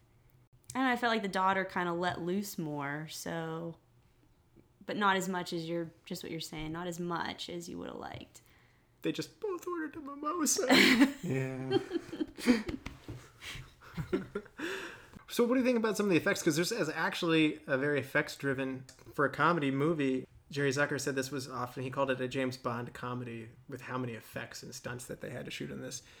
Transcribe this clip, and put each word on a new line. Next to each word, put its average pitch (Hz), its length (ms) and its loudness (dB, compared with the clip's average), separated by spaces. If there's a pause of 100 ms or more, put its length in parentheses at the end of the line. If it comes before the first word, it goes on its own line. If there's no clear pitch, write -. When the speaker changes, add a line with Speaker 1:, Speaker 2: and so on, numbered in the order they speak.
(760)
Speaker 1:
I 254 40 0
don't 269 80 4
know, 247 60 6
I 240 40 4
felt 240 160 2
like 220 100 4
the 202 60 0
daughter 190 360 4
kinda 180 300 0
let 175 260 0
loose 190 380 -2
more, 147 520 -4
so, 165 640 -6 (1120)
but 170 100 -4
not 196 200 4
as 185 120 0
much 180 240 -2
as 165 160 -4
you're, 170 220 -2 (140)
just - 180 -8
what - 80 -8
you're 160 100 -4
saying, 156 320 -6
not 175 140 -6
as 170 140 -4
much 170 480 -4
as 175 200 -8
you 170 100 -8
would've - 180 -8
liked. - 460 -12 (600)
Speaker 2:
They 160 100 0
just - 280 -8
both 370 260 -4
ordered 330 300 -4
a 320 40 -10
mimosa. 302 680 0
<laughs> 262 560 6
Speaker 3:
Yeah. 131 560 0 (3500)
Speaker 2:
So 240 140 4
what 240 100 4
do 269 60 6
you 233 60 2
think 254 100 4
about 220 200 2
some 208 100 2
of 202 40 4
the 170 60 8
effects? - 260 2
'Cause 151 140 4
this 175 160 2
is 185 160 0
actually 160 800 2
a 143 100 2
very 143 240 2
effects-driven, 131 840 0 (300)
for 147 120 4
a 131 40 2
comedy 147 400 4
movie, 135 560 2 (240)
Jerry 143 200 2
Zucker 143 280 2
said 135 160 0
this 131 160 0
was 143 180 -4
often, 127 340 -6
he 131 80 -4
called 135 200 2
it 127 100 2
a 127 80 0
James 127 280 0
Bond 120 380 -4
comedy 120 540 -6 (200)
with - 140 -10
how 127 160 -6
many 123 160 -2
effects - 480 -10
and 135 120 -14
stunts 123 300 -8
that - 160 -10
they - 100 -8
had 143 140 -8
to - 60 -10
shoot 143 200 -8
in 135 120 -8
this. 127 200 -10 (180)